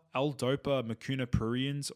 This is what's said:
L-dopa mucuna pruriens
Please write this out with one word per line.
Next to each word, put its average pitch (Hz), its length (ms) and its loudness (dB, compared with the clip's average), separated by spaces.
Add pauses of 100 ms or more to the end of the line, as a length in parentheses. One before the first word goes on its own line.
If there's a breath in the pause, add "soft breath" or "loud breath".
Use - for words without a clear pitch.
(160)
L-dopa 135 680 0
mucuna 123 440 -4
pruriens 131 680 0